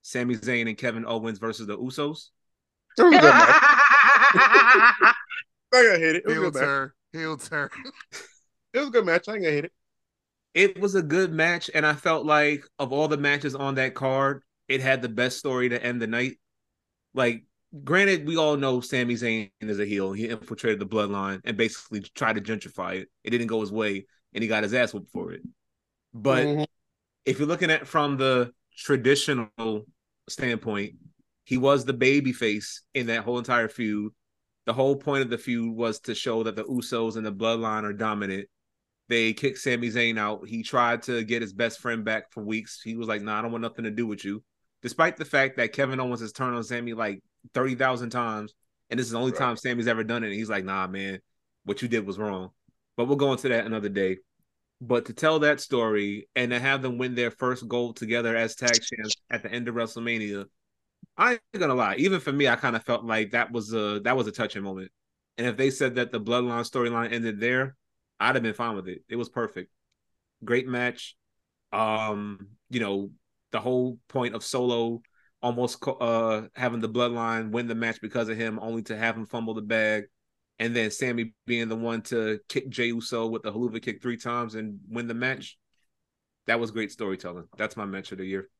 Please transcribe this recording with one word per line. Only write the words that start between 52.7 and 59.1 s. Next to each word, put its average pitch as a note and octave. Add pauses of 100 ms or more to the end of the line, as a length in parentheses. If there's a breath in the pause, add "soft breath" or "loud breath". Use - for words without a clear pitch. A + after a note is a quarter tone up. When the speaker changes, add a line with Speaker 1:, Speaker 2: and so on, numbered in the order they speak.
Speaker 1:
But A#2+
we'll C#3
go C#3
into B2
that A#2
another G#2+
day. F#2+ (600)
But A#2+
to A#2
tell D#3+
that D3
story G#2+
and B2
to B2
have C3+
them B2
win B2+
their A#2+
first B2
gold A#2+
together A#2
as A2+
tag B2
champs A2 (140)